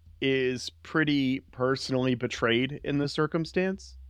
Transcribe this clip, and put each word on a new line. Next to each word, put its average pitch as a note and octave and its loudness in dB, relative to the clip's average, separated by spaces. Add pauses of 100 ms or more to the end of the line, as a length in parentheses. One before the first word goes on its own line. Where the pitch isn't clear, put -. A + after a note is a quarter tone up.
(220)
is C3 0 (140)
pretty C#3+ 2 (120)
personally C3 0
betrayed B2 0
in C#3+ -2
the C#3+ 0
circumstance. E3+ -2 (120)